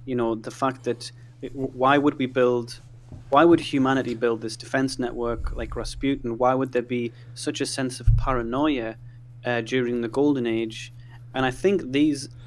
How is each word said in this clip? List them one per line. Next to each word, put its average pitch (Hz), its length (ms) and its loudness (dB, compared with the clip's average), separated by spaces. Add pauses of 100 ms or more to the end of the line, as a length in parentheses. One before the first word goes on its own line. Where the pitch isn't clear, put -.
you 131 120 -4
know, 113 180 0
the 117 160 -8
fact 127 340 -2
that 120 280 -6 (280)
it, - 120 -12
w-, 135 200 -6
why 131 260 4
would 143 200 2
we 131 80 0
build, 123 540 0 (500)
why 143 140 8
would 170 160 8
humanity 131 540 0
build 117 260 0
this 113 160 -8
defense 135 420 -2
network 120 580 -4
like 117 200 -6
Rasputin? 120 600 -2
Why 127 180 4
would 131 180 -2
there 123 100 2
be 120 300 -4 (220)
such - 260 -6
a 139 60 0
sense 131 340 -6
of 120 160 6
paranoia, 123 800 0 (480)
uh, 120 160 0
during 120 400 -2
the 117 80 -2
Golden 135 400 2
Age? 113 440 -4 (400)
And 131 140 0
I 127 60 0
think 175 400 0
these, 143 360 2 (180)